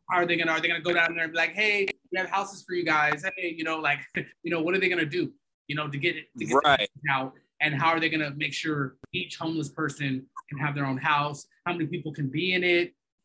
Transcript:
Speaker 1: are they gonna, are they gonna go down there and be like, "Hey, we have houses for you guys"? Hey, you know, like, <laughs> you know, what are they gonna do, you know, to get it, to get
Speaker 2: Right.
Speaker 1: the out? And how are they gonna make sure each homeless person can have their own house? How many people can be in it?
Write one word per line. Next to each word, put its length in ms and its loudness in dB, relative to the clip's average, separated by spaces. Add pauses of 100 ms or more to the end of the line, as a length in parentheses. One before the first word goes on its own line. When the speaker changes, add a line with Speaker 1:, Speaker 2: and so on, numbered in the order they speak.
(120)
Speaker 1:
are 140 4
they 120 2
gonna, 160 2
are 80 2
they 80 2
gonna 100 -2
go 140 0
down 220 2
there 100 -2
and 80 -6
be 40 -2
like, 140 2
"Hey, 360 2 (240)
we 60 -4
have 120 -2
houses 340 -4
for 120 -6
you 100 0
guys"? 400 2 (100)
Hey, 220 -4
you 80 -4
know, 140 -2
like, 200 0 (160)
<laughs> 0 - (280)
you 80 -4
know, 100 0
what 140 0
are 40 2
they 80 2
gonna 180 2
do, 280 -2 (340)
you 80 -4
know, 140 -4
to 80 -6
get 180 0
it, 120 -12 (100)
to 80 -6
get 180 2
Speaker 2:
Right. 260 4 (140)
Speaker 1:
the 80 0
out? 220 -2 (260)
And 160 2
how 140 4
are 100 2
they 80 2
gonna 300 -2
make 160 -4
sure 420 -2 (160)
each 240 -6
homeless 320 -2
person 580 -4 (220)
can 120 -10
have 160 -2
their 100 0
own 120 0
house? 480 0 (200)
How 80 0
many 140 -2
people 260 -6
can 160 -2
be 240 0
in 100 2
it? 300 4 (320)